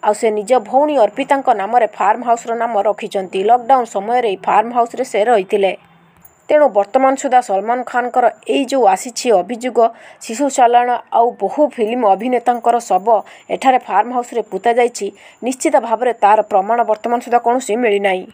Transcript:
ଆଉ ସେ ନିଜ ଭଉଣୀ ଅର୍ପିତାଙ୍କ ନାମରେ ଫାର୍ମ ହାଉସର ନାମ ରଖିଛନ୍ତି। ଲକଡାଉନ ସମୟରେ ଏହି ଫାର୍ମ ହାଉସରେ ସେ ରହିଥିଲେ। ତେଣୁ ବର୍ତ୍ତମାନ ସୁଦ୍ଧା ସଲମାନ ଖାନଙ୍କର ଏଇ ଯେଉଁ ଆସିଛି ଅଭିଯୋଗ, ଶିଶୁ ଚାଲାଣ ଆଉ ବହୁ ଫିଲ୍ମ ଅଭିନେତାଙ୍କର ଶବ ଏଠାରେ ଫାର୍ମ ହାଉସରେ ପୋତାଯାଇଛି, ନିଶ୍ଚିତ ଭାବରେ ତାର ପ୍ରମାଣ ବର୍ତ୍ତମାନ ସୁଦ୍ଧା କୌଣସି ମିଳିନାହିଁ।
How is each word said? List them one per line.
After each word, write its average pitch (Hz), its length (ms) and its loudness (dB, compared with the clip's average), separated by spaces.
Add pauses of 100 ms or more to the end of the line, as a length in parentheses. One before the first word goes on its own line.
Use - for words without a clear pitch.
ଆଉ 214 100 2
ସେ 226 180 -2
ନିଜ 214 280 -4
ଭଉଣୀ 294 380 0
ଅର୍ପିତାଙ୍କ 269 500 0 (100)
ନାମରେ 220 300 2
ଫାର୍ମ 220 360 0
ହାଉସର 240 320 -2
ନାମ 233 260 -4
ରଖିଛନ୍ତି। 196 640 -4
ଲକଡାଉନ 240 420 2
ସମୟରେ 226 420 -2
ଏହି 185 180 -2
ଫାର୍ମ 220 280 0
ହାଉସରେ 240 320 -2
ସେ 226 180 -4
ରହିଥିଲେ। 202 500 0 (760)
ତେଣୁ 302 200 4
ବର୍ତ୍ତମାନ 269 460 2
ସୁଦ୍ଧା 254 260 2
ସଲମାନ 214 460 -2
ଖାନଙ୍କର 247 380 -2 (220)
ଏଇ 269 180 -2
ଯେଉଁ 254 220 0
ଆସିଛି 208 440 -2
ଅଭିଯୋଗ, 220 480 -2 (420)
ଶିଶୁ 233 280 -6
ଚାଲାଣ 240 400 2 (220)
ଆଉ 233 160 2 (120)
ବହୁ 196 280 -2
ଫିଲ୍ମ 226 440 -4
ଅଭିନେତାଙ୍କର 240 680 0
ଶବ 196 280 -2 (420)
ଏଠାରେ 254 300 0
ଫାର୍ମ 220 340 -2
ହାଉସରେ 247 280 -4
ପୋତାଯାଇଛି, 233 680 -2 (360)
ନିଶ୍ଚିତ 262 360 -2
ଭାବରେ 226 340 -2
ତାର 214 280 4
ପ୍ରମାଣ 208 420 0
ବର୍ତ୍ତମାନ 226 360 -2
ସୁଦ୍ଧା 240 200 -2
କୌଣସି 240 360 -2
ମିଳିନାହିଁ। 202 580 0